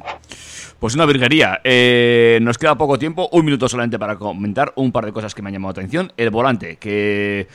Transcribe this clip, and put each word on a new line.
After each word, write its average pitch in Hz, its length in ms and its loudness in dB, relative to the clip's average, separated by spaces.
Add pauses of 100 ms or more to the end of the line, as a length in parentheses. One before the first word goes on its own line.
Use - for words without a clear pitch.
(800)
Pues 110 140 -2
una 156 140 2
virguería. 127 560 2
Eh, 120 760 6
nos 117 180 -2
queda 156 160 2
poco 139 240 0
tiempo, 160 320 -4
un 165 140 2
minuto 135 220 0
solamente 117 300 -4
para 104 180 -6
comentar 101 600 -4
un 131 160 -2
par 110 140 -4
de 104 60 -8
cosas 107 220 -10
que - 80 -14
me 101 80 -10
han 98 40 -10
llamado 95 200 -8
la 95 80 -12
atención. 160 360 -6
El 117 120 0
volante, 107 480 -2
que, 101 760 -4